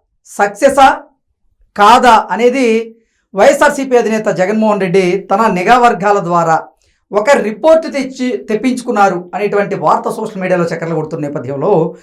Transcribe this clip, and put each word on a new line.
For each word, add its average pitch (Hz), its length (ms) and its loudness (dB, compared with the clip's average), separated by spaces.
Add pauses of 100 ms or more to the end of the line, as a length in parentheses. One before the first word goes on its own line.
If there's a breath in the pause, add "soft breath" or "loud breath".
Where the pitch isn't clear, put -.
(260)
సక్సెసా 269 760 2 (760)
కాదా 226 540 4
అనేది 233 640 0 (400)
వైఎస్ఆర్సీపీ 262 640 2
అధినేత 220 300 -2
జగన్మోహన్ 202 540 0
రెడ్డి 185 500 0
తన 220 160 2
నిఘా 190 300 2
వర్గాల 202 420 2
ద్వారా 165 440 0 (480)
ఒక 214 180 0
రిపోర్ట్ 277 640 2
తెచ్చి, 254 440 -6
తెప్పించుకున్నారు 214 1000 -2
అనేటువంటి 202 400 -4
వార్త 220 340 -2
సోషల్ 202 320 -8
మీడియాలో 175 240 -2
చక్కర్లు 165 300 -6
కొడుతున్న 151 320 -6
నేపథ్యంలో 147 760 -2